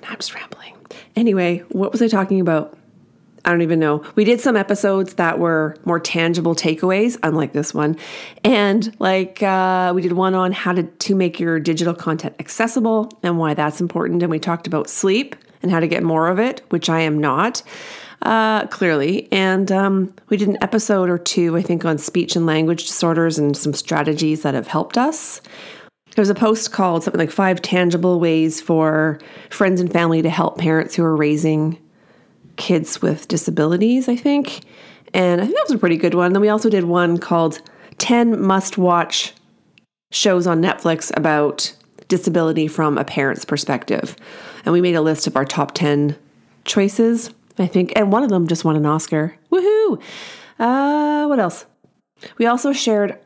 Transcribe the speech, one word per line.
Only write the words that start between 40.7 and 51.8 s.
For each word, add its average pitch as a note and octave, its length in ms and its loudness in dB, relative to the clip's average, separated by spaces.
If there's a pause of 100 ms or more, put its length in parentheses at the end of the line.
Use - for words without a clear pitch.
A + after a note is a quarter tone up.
About D3+ 580 0 (320)
Disability E3 640 0
from D3+ 280 0
a - 80 0
Parent's C3+ 400 -4
Perspective. - 720 -4 (500)
And D#3+ 80 0
we F3 80 4
made F3+ 140 2
a D#3+ 80 0
list D#3 240 0
of - 80 -2
our - 100 0
top C#3+ 300 -4
ten D3 420 0 (480)
choices, A3+ 640 0 (280)
I F#3+ 80 0
think. F3+ 300 0
And G3+ 160 2
one A#3 100 4
of C#4 80 0
them F3 160 2
just E3 180 -2
won D#3 120 2
an D3+ 100 2
Oscar. D#3 480 0 (160)
Woohoo! G4 500 2 (600)
Uh, D4 680 0
what C#4 140 2
else? F3 260 -4 (720)